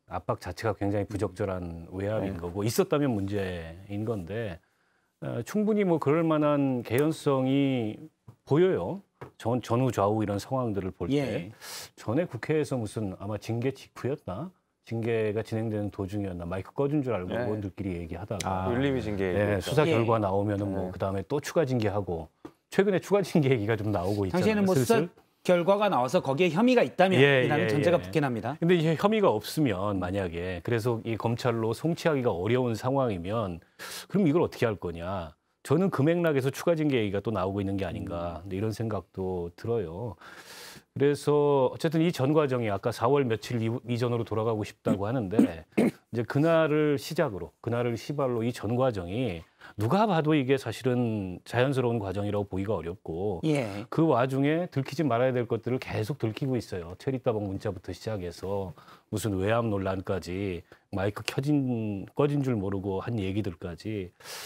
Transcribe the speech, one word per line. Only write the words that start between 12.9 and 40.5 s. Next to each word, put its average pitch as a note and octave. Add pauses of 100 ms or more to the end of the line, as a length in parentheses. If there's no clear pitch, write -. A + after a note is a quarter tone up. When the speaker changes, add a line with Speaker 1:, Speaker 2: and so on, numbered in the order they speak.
Speaker 1:
아마 G2+
징계 A#2
직후였나? C3+ (360)
징계가 A2
진행되는 G#2+
도중이었나? F#2+
마이크 F#2
꺼준 C#3+
줄 B2
알고 F#2
Speaker 3:
네. A2+
Speaker 1:
의원들끼리 G2+
얘기하다가 E2+ (260)
Speaker 4:
아. A#2+
Speaker 3:
윤리위 C3
징계 G2
Speaker 1:
네, F#2
Speaker 3:
얘기했죠. G2+
Speaker 1:
수사 D3
Speaker 2:
예. E3
Speaker 1:
결과 A2+
나오면은 G2+
뭐 F#2+
Speaker 3:
네. F2+
Speaker 1:
그다음에 F#2+
또 C#3+
추가 E3
징계하고 G2+ (440)
최근에 F#3+
추가 G3+
징계 D3
얘기가 A2
좀 G#2
나오고 G2+
있잖아요. F#2
Speaker 2:
당시에는 G3+
뭐 F#3
Speaker 1:
슬슬. C3+
Speaker 2:
수사 - (220)
결과가 F#3+
나와서 C3
거기에 D3
혐의가 A#3
있다면 F3+
Speaker 1:
예, C#3
Speaker 2:
이라는 C3+
Speaker 1:
예, -
Speaker 2:
전제가 D3
Speaker 1:
예. E3
Speaker 2:
붙긴 D#3
합니다. B2
Speaker 1:
근데 E3+
이게 D#3+
혐의가 G3+
없으면 G#2
만약에 F2+
그래서 A#2
이 A2+
검찰로 A2+
송치하기가 D3
어려운 A2+
상황이면 G#2 (480)
그럼 G3
이걸 D3
어떻게 -
할 A2
거냐? E2+ (300)
저는 F3
그 -
맥락에서 D#3
추가 E3+
징계 D3+
얘기가 G2
또 A#2
나오고 G2
있는 G2
게 F#2+
아닌가 E2+
Speaker 2:
음. E2
Speaker 1:
근데 F#2+
이런 A2
생각도 F#2+
들어요. G#2+ (800)